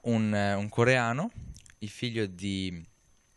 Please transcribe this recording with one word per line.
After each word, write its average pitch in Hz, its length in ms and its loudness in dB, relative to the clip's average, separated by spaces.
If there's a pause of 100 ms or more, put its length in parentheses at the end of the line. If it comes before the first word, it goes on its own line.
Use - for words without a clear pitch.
un, 110 320 2
eh, 101 180 2
un 101 160 -2
coreano, 123 640 2 (480)
il 107 100 -8
figlio 113 380 -2
di 92 580 -4 (520)